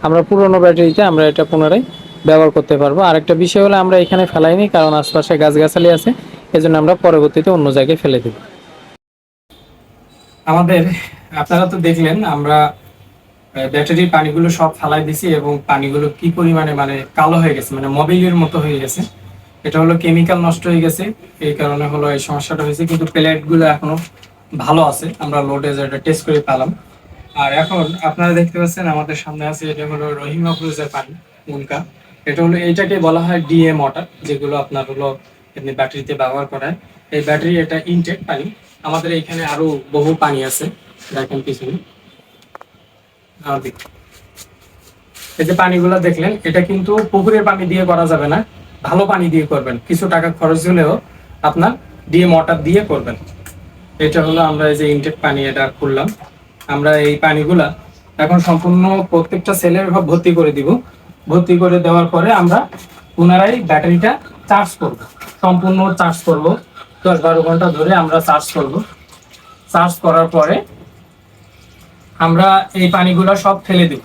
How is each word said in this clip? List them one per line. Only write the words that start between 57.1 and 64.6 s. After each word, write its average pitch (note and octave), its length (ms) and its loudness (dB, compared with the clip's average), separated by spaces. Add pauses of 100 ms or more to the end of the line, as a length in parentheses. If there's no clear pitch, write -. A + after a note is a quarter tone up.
পানিগুলা D3+ 500 2 (520)
এখন E3 200 2
সম্পূর্ণ F3 440 2 (280)
প্রত্যেকটা F3 440 -2
সেলের F#3+ 320 0 (220)
ভর্তি E3+ 260 2
করে D#3 180 2
দিব। C#3 160 -2 (600)
ভর্তি F3 300 2
করে F3+ 220 4
দেওয়ার E3+ 260 2
পরে F3+ 260 0
আমরা F#3 260 2 (540)
পুনরায় F#3 500 4
ব্যাটারিটা F3 480 2 (380)
চার্জ G3+ 300 2